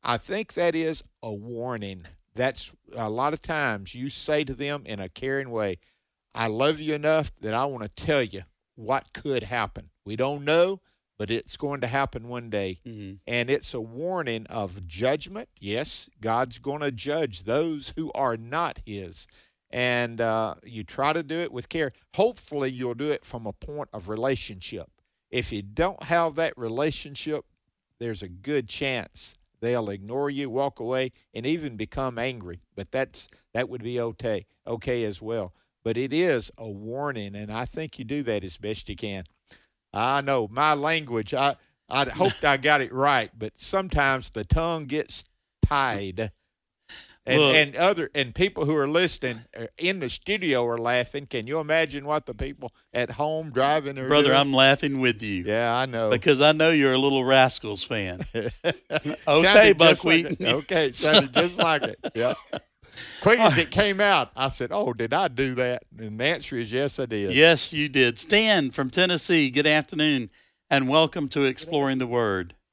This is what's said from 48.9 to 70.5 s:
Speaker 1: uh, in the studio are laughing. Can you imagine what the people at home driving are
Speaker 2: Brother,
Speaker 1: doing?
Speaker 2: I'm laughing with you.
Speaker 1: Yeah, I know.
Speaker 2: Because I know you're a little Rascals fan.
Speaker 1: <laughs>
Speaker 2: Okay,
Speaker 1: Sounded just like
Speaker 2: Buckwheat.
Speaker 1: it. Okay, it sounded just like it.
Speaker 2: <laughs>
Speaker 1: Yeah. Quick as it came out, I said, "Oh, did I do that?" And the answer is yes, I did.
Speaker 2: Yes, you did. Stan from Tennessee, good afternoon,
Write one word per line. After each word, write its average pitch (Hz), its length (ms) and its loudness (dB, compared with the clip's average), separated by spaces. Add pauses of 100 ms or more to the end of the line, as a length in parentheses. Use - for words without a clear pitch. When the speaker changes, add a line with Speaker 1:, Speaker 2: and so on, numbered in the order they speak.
Speaker 1:
uh, 117 100 -10 (100)
in 180 240 -2
the 135 80 -4
studio 160 580 0
are 117 120 -2
laughing. 123 480 -2
Can 113 200 -6
you 147 120 -4
imagine 151 480 -2
what 151 180 -2
the 131 80 -12
people 135 400 -10 (220)
at 120 160 -2
home 156 400 -4
driving 139 480 2
are 131 100 -4
Speaker 2:
Brother, 143 200 8
Speaker 1:
doing? 131 100 8
Speaker 2:
I'm 143 160 4
laughing 135 460 6
with 120 220 2
you. 95 220 -2
Speaker 1:
Yeah, 117 320 2
I 131 80 2
know. 113 240 0
Speaker 2:
Because 127 320 4
I 151 120 8
know 156 180 4
you're 139 240 6
a 131 40 4
little 135 240 4
Rascals 127 600 4
fan. 95 460 -6
Speaker 1:
<laughs> - 40 -20
Speaker 2:
Okay, 113 180 -4 (360)
Speaker 1:
Sounded 151 260 -4 (280)
just 190 120 8
like 208 240 10
Speaker 2:
Buckwheat. 165 480 6
Speaker 1:
it. 139 160 -4
Okay, 151 440 0
it 123 100 -4
sounded 151 380 6
just 175 240 2
like 160 240 2
it. 110 240 -6
Speaker 2:
<laughs> - 80 -8
Speaker 1:
Yeah. 117 200 0 (840)
Quick 233 180 6
as 185 200 8
it 165 120 2
came 202 300 2
out, 185 340 4
I 131 140 0
said, 123 240 -4
"Oh, 185 220 -2
did 117 180 -2
I 175 160 2
do 131 280 -2
that?" 123 280 -2 (140)
And 107 200 -10
the 120 60 -2
answer 147 320 -2
is 113 160 -6
yes, 135 260 -2
I 135 60 -2
did. 104 280 -2
Speaker 2:
Yes, 156 380 6
you 151 200 -2
did. 127 280 4
Stan 202 520 4
from 131 180 -2
Tennessee, 170 600 2
good 143 160 2
afternoon, 151 640 2 (400)